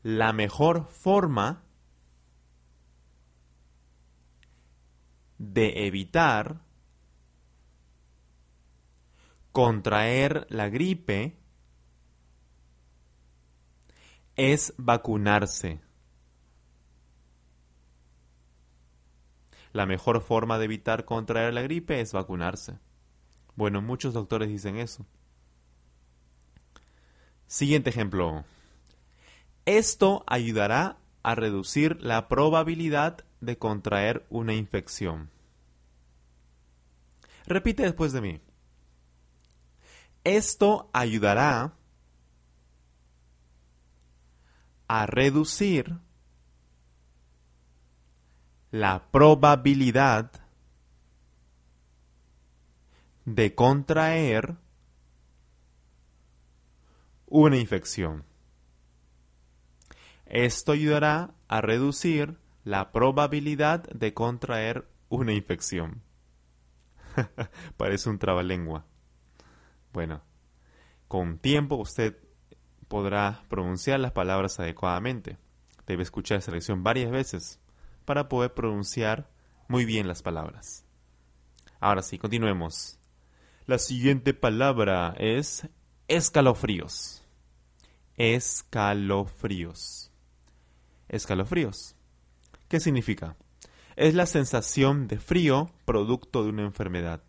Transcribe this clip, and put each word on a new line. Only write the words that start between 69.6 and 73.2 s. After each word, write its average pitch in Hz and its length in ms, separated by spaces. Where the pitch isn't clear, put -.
Bueno, 80 280
con 85 300
tiempo 143 380
usted 110 420
podrá 101 600